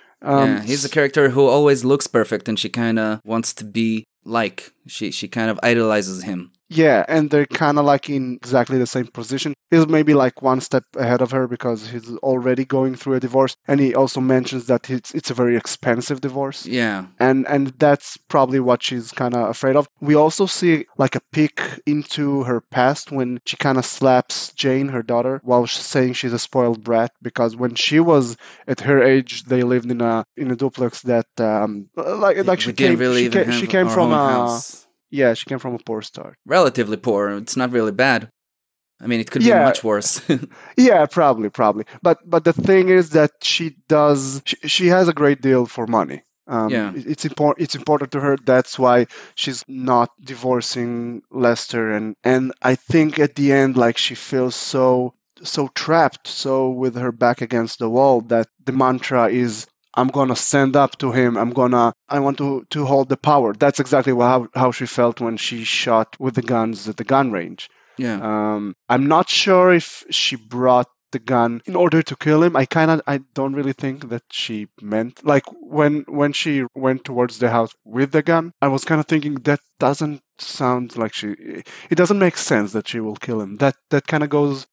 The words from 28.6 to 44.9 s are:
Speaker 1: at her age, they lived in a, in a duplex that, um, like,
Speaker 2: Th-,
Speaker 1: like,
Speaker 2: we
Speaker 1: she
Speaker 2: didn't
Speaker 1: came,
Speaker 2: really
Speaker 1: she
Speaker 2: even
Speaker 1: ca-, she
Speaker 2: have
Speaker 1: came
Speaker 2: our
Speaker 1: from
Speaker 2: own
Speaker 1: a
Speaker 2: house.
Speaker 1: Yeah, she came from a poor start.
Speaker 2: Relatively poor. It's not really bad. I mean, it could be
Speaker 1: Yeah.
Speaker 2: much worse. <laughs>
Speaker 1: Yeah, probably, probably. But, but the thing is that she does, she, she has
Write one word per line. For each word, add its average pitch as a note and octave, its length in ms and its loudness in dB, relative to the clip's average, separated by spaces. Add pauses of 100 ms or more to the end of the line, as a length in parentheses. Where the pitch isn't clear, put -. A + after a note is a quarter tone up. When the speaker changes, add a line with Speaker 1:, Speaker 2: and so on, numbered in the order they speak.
Speaker 1:
at C3 140 -6
her C#3 220 4
age, C3 420 2
they B2+ 180 0
lived B2 280 0
in A#2+ 120 -4
a, A2+ 200 0 (140)
in C3+ 140 -6
a B2 60 -2
duplex B2+ 460 -4
that, A#2 260 0 (100)
um, G#2+ 580 -2
like, G3+ 400 0
Speaker 2:
Th-, F#3+ 100 -2
Speaker 1:
like, F#3 120 2
Speaker 2:
we - 60 -4
Speaker 1:
she - 80 -4
Speaker 2:
didn't C3+ 240 2
Speaker 1:
came, - 40 -6
Speaker 2:
really B2 200 2
Speaker 1:
she B2 60 2
Speaker 2:
even A#2 200 0
Speaker 1:
ca-, A#2+ 60 -2
she A#2+ 100 0
Speaker 2:
have F#3 80 -6
Speaker 1:
came F#3 180 2
Speaker 2:
our A3+ 60 0
Speaker 1:
from E3 180 4
Speaker 2:
own - 0 -
Speaker 1:
a C#3+ 200 2
Speaker 2:
house. A#2+ 520 -4 (260)
Speaker 1:
Yeah, C3 220 2
she - 140 -6
came C3+ 120 -6
from B2 160 -8
a A2+ 40 -8
poor A2 240 -8
start. - 320 -18 (100)
Speaker 2:
Relatively A#2+ 540 0
poor. G2+ 320 0
It's G2+ 260 -10
not B2+ 140 -2
really A2+ 220 0
bad. A2+ 360 0 (720)
I - 60 -14
mean, A#2 140 -2
it G#2+ 100 -8
could B2+ 100 -2
be A#2 80 4
Speaker 1:
Yeah. F#3 160 6
Speaker 2:
much - 180 2
worse. G#2 380 -2 (300)
<laughs> - 260 -12
Speaker 1:
Yeah, G#3 300 6
probably, C3 420 2
probably. G#2+ 380 0 (160)
But, E3+ 160 4 (100)
but E3+ 160 0
the E3+ 80 4
thing F#3 380 4
is F3+ 200 4
that D3+ 200 4 (120)
she D#3+ 340 -4 (120)
does, C#3+ 560 2
she, - 120 -6 (120)
she F3+ 200 0
has F3+ 200 6